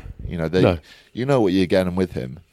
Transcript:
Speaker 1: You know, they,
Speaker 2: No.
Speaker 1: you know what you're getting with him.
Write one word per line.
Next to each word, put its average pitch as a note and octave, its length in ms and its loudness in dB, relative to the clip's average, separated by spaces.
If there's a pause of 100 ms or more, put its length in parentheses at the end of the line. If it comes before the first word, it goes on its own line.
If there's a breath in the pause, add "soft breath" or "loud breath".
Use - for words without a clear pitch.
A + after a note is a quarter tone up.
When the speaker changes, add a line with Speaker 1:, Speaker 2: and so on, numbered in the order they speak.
(260)
Speaker 1:
You F2 120 -8
know, D#2+ 100 -2
they, F2+ 140 2
Speaker 2:
No. F2+ 160 4 (340 soft breath)
Speaker 1:
you A#2 140 -6
know C#3 160 2
what F#2 100 2
you're F#2+ 140 2
getting F2+ 280 0
with F#2 180 -2
him. B1+ 280 -10 (120)